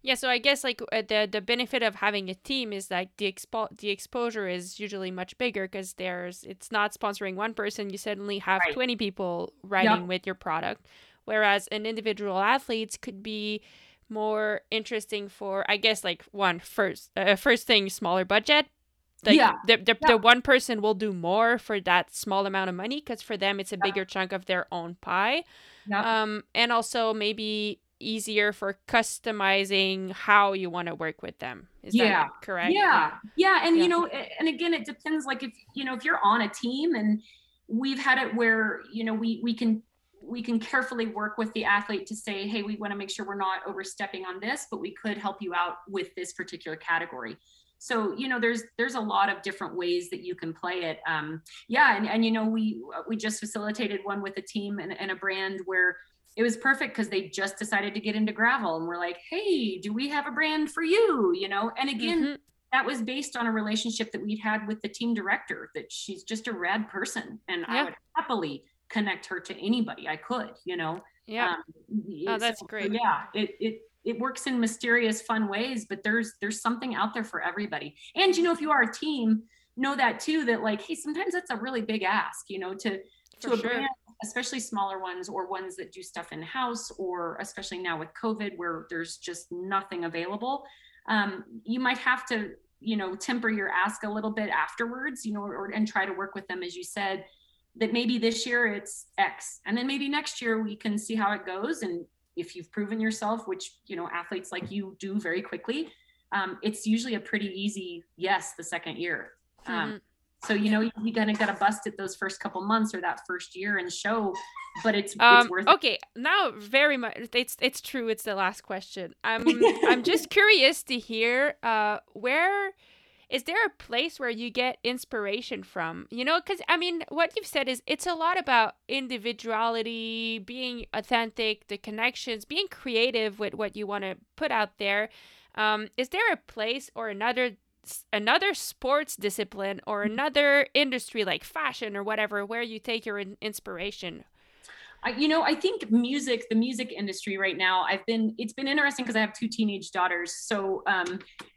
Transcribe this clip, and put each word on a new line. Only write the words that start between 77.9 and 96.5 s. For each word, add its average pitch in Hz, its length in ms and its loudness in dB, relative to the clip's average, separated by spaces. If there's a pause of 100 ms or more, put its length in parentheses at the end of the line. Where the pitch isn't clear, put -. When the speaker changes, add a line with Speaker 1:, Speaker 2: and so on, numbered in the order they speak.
Speaker 2:
And, 370 200 4
you 339 60 2
know, 339 100 4
if 330 80 -2
you 302 120 -2
are 269 100 6
a 226 100 0
team, 233 520 2 (320)
know 277 200 -2
that 233 240 2
too, 311 260 0
that, 226 160 2
like, 214 200 0
hey, 320 140 -8
sometimes 320 380 -4
that's 359 160 -6
a 240 60 -4
really 233 260 -4
big 220 200 -2
ask, 190 480 -2
you 196 80 -8
know, 185 160 -6
to, 196 260 -4 (400)
to 233 80 -8
Speaker 1:
For 247 40 0
Speaker 2:
a 233 40 4
Speaker 1:
sure. 240 280 -2
Speaker 2:
brand, 277 40 -2 (360)
especially 247 360 -6
smaller 196 400 -4
ones 185 280 -8
or 185 200 -6
ones 185 280 -8
that - 160 -12
do 370 100 -16
stuff - 300 -12
in-house, 226 600 -4
or 175 480 -4
especially 190 380 -10
now 175 200 -4
with 160 120 -10 (100)
covid 220 360 -4
where 170 340 -6
there's 165 280 -6
just - 340 -12
nothing 185 520 -4
available. 202 600 -4 (440)
Um, 202 360 0 (200)
you 240 160 -2
might 247 180 2
have 247 300 0
to, 214 260 -4 (260)
you 220 160 -2
know, 190 200 -2
temper 233 340 -2
your 202 200 0
ask 202 340 0
a 208 60 -4
little 214 220 -2
bit 214 180 -2
afterwards, 240 760 -2
you 214 60 -4
know, 208 100 -6
or, 196 240 -6
and 214 220 0
try 190 180 0
to 196 60 -4
work 196 220 -6
with 196 140 -10
them, 180 140 -6